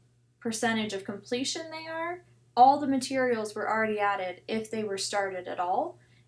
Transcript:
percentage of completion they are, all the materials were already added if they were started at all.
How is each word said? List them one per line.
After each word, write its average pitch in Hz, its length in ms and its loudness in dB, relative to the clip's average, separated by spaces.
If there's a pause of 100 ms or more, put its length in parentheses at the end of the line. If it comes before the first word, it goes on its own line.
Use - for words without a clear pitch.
(400)
percentage 220 520 -2
of 196 120 -6
completion 269 640 -6
they 320 180 -12
are, 330 360 -6 (320)
all 269 240 10
the 294 80 -2
materials 254 680 0
were 208 160 -2
already 214 300 0
added 190 480 -2
if 220 200 -4
they 220 140 -4
were 196 160 -4
started 190 480 -2
at - 140 -6
all. 247 360 0 (320)